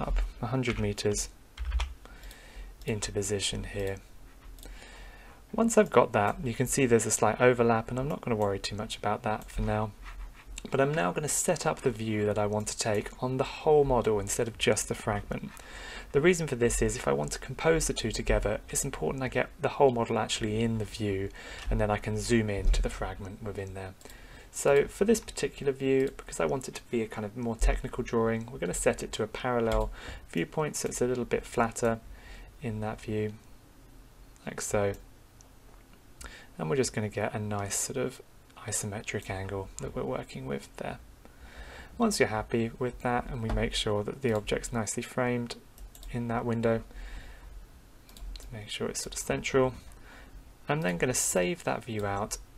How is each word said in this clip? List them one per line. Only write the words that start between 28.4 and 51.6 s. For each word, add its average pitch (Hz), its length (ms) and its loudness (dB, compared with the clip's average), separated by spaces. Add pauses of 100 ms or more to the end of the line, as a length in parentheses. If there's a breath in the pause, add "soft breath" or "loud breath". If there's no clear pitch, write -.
we're - 80 -10
gonna 90 160 -2
set - 280 2
it - 100 -8
to - 100 -2
a 107 40 2
parallel 113 640 2 (400 loud breath)
viewpoint 156 460 -2
so - 120 -2
it's - 140 -2
a 123 40 4
little 123 200 0
bit - 180 0
flatter 117 560 0 (640 loud breath)
in 110 180 -4
that 107 200 -4
view, 107 340 -2 (1120)
like - 140 -8
so. 101 340 2 (1600 loud breath)
And 160 120 -4
we're 151 60 4
just 123 180 2
gonna 107 160 -2
get 104 240 -2
a 113 40 -4
nice 104 380 -4
sort - 220 -4
of 127 240 -4 (440)
isometric 107 600 -4
angle 98 400 -4 (140)
that - 120 -8
we're 127 80 -4
working 131 440 -6
with - 320 -6
there. - 220 -8 (1000 loud breath)
Once 226 200 2
you're - 120 4
happy 113 480 0
with 123 240 -4
that, 123 260 -2
and 123 140 -6
we 110 80 -2
make 110 240 0
sure 104 300 0
that - 180 -6
the 117 100 2
object's - 400 -2
nicely 117 300 -2
framed 123 540 -2 (560)
in 120 160 -2
that 120 180 0
window, 113 360 2 (1600 loud breath)
to - 120 -14
make 110 200 -12
sure - 180 -4
it's - 140 -6
sort - 100 -8
of - 80 -6
central, 131 540 2 (920 loud breath)
I'm 147 140 0
then 175 160 0
gonna 147 160 2
save 180 520 0